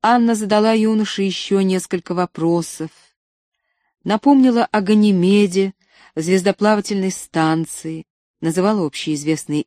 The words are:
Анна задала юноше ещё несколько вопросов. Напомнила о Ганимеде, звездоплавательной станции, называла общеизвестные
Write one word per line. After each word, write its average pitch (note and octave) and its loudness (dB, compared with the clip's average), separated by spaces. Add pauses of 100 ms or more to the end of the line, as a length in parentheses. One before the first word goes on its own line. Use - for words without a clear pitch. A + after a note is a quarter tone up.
Анна A#3 2
задала G#3+ 2
юноше G#3+ 0
ещё G3 -2
несколько F#3 -4
вопросов. E3+ -4 (1120)
Напомнила A#3+ 2
о G#3+ -2
Ганимеде, G3 2 (420)
звездоплавательной F#3+ 0
станции, D#3+ -4 (340)
называла F3+ -2
общеизвестные D3 -4